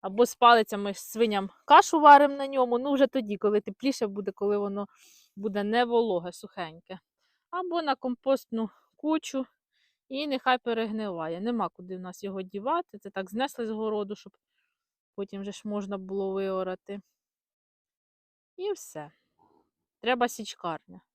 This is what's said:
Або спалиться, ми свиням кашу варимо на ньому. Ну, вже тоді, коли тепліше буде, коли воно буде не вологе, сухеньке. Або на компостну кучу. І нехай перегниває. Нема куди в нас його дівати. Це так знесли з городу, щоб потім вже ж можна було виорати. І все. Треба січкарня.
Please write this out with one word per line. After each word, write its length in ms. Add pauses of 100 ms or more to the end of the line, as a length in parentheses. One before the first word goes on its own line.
Або 200
спалиться, 520
ми 160
свиням 560 (160)
кашу 340
варимо 360
на 120
ньому. 320
Ну, 140
вже 140
тоді, 300
коли 240
тепліше 460
буде, 240
коли 260
воно 300 (480)
буде 280
не 220
вологе, 460
сухеньке. 680 (500)
Або 320
на 140
компостну 760 (260)
кучу. 500 (640)
І 180
нехай 300
перегниває. 840
Нема 280
куди 280
в 20
нас 240
його 180
дівати. 580
Це 100
так 200
знесли 380
з 20
городу, 460
щоб 220 (800)
потім 260
вже 100
ж 140
можна 320
було 360
виорати. 680 (1600)
І 140
все. 400 (880)
Треба 260
січкарня. 720 (140)